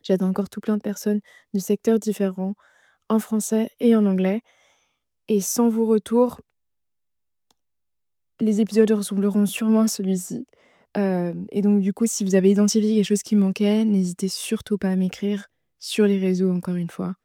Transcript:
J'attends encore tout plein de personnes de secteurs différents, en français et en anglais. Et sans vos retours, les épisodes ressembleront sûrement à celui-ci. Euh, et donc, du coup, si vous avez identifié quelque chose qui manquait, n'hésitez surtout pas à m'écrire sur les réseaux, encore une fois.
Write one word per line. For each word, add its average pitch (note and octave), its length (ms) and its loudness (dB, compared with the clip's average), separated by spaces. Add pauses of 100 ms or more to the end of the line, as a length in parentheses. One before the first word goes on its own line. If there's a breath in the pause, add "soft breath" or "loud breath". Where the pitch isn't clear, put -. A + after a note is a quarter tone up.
J'attends F#3+ 260 0
encore F#3+ 220 -4
tout G#3 100 -12
plein G#3 160 -4
de G#3 60 -6
personnes G#3 380 -4 (340 soft breath)
de G3 60 0
secteurs G#3+ 400 0
différents, F#3+ 540 -4 (560 soft breath)
en A3 100 2
français A3 500 -2 (100)
et A#3 160 4
en G#3 100 4
anglais. F#3+ 360 0 (880)
Et G#3 120 2
sans A#3 300 0
vos A3+ 160 0
retours, A#3 540 0 (2000)
les G#3+ 200 0
épisodes G#3+ 300 4
ressembleront G3+ 560 0
sûrement A3 360 2
à A3+ 60 2
celui-ci. F#3+ 580 -4 (500 soft breath)
Euh, F3+ 380 0 (160)
et G3+ 120 -2
donc, G3+ 180 4
du F#3+ 120 0
coup, A3+ 140 -2
si - 180 -4
vous F#3+ 100 0
avez F#3+ 160 6
identifié G#3 460 2
quelque G3+ 100 2
chose G#3 160 0
qui - 140 0
manquait, G#3 480 2
n'hésitez F#3+ 440 0
surtout - 500 -6
pas F#3+ 120 -2
à F#3 60 0
m'écrire G3+ 500 -4 (320)
sur - 280 0
les G3+ 120 2
réseaux, F#3 340 0
encore F3+ 240 -4
une E3+ 140 -6
fois. F#3 240 -8 (100)